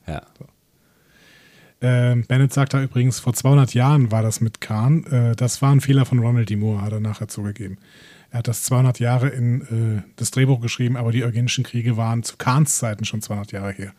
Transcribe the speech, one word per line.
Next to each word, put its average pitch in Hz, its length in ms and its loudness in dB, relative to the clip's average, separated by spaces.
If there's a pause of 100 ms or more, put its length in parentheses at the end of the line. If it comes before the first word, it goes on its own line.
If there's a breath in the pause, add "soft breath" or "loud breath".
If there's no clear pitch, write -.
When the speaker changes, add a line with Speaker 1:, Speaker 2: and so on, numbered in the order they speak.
Speaker 1:
Ja. 78 160 -8 (160)
Speaker 2:
So. - 80 -20 (1300 soft breath)
Ähm, 123 460 2
Bennett 135 260 2
sagt 139 220 0
da 135 80 2
übrigens, 123 380 0
vor 120 140 -2
zweihundert 135 400 4
Jahren 127 360 4
war 110 120 0
das 110 180 -2
mit 110 200 -2
Khan. 123 440 0
Äh, 117 320 2
das 120 240 -2
war 139 120 4
ein 139 80 6
Fehler 135 260 2
von 127 120 0
Ronald 117 300 2
D. 107 80 -2
Moore, 104 260 -2
hat 104 100 -4
er 107 80 -4
nachher 107 280 -6
zugegeben. 101 500 -10 (520 loud breath)
Er 123 80 -6
hat 117 100 -4
das 120 140 -4
zweihundert 127 380 2
Jahre 123 280 0
in, 117 720 -2
äh, 98 40 -8 (140)
das - 140 -6
Drehbuch 131 300 2
geschrieben, 120 360 -2
aber 117 160 -2
die 117 120 0
eugenischen 120 400 -2
Kriege 117 320 -2
waren 113 260 -2
zu - 140 -10
Khans 139 420 2
Zeiten 107 260 -4
schon 107 180 -6
zweihundert 104 300 -8
Jahre 98 200 -8
her. 98 260 -12